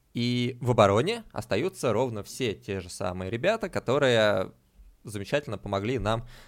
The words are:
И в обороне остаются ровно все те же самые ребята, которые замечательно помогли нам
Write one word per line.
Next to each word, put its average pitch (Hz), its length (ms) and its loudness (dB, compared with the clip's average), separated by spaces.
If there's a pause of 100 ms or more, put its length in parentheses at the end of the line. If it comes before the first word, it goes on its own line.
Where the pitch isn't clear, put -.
(140)
И 120 480 -2
в 123 100 0
обороне 123 600 4
остаются 139 600 -2
ровно 113 280 -2
все 110 320 -4
те 98 260 -8
же 87 100 -10
самые 92 420 -6
ребята, 180 380 -2
которые 110 840 2 (520)
замечательно 104 540 -6
помогли 101 400 -2
нам 110 300 -2 (200)